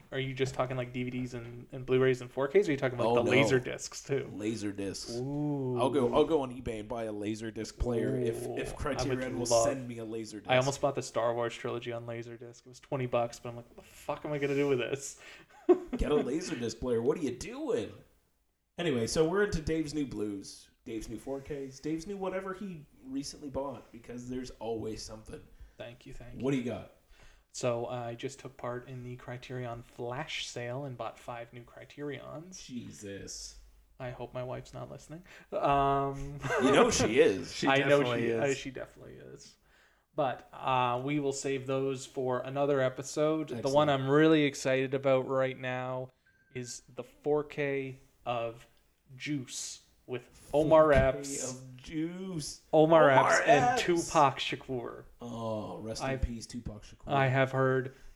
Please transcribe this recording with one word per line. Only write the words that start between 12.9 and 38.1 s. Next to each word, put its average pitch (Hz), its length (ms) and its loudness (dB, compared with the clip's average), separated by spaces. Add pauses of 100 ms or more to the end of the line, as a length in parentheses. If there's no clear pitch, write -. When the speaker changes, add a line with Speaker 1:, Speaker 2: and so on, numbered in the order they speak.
Speaker 1:
bucks, 120 320 0
but 123 100 -10
I'm 117 60 -12
like, 120 140 -14
"What - 80 -20
the - 140 -20
fuck - 340 -8
am 156 60 -4
I 147 60 -2
gonna 143 160 0
do 143 140 4
with 135 100 4
this?" - 400 -4 (400)
<laughs> - 400 2
Speaker 2:
Get 131 140 0
a 147 40 4
laser 147 400 0
disc 117 240 -4
player. 120 220 0
What 135 160 2
are 175 40 -6
you 127 100 -2
doing? 233 580 -4 (880)
Anyway, 131 300 0
so 160 200 4
we're 196 160 2
into 185 180 0
Dave's 156 340 -2
New 151 100 -2
Blues, 104 600 -8 (180)
Dave's 113 240 -8
New 110 80 -8
four 135 240 -8
Ks, 135 380 -10
Dave's 160 260 -6
New 202 120 -10
whatever 190 360 -6
he 185 280 -12 (280)
recently 147 400 -8
bought, 131 420 -8
because 120 380 -14
there's 127 300 -6
always 110 420 -6
something. 110 380 -14 (380)
Speaker 1:
Thank 120 280 -16
you, 131 80 -18
thank 120 280 -12
Speaker 2:
What 139 120 0
Speaker 1:
you. 127 80 0
Speaker 2:
do 117 80 -6
you - 40 -6
got? - 180 -12 (600)
Speaker 1:
So, 117 360 -2
uh, 123 200 -6
I 120 80 -8
just 131 240 -10
took - 160 -16
part 123 320 -8
in 127 160 -12
the 123 140 -12
Criterion 123 640 -10
Flash 123 640 -8
sale 120 380 -6
and 123 120 -10
bought 110 220 -8
five 120 320 -12
new 120 120 -16
Criterions. 143 1000 -12
Speaker 2:
Jesus. 107 880 -12 (440)
Speaker 1:
I 123 120 -10
hope 123 220 -12
my 127 80 -8
wife's 127 320 -10
not 127 160 -12
listening. 147 320 -16 (300)
Um, 139 880 0 (240)
Speaker 2:
You 262 80 6
know - 180 8
she 143 300 2
is. 104 340 6
Speaker 1:
<laughs> - 0 -
Speaker 3:
She - 140 -2
Speaker 1:
I 135 120 6
know 143 220 6
Speaker 3:
definitely 120 200 2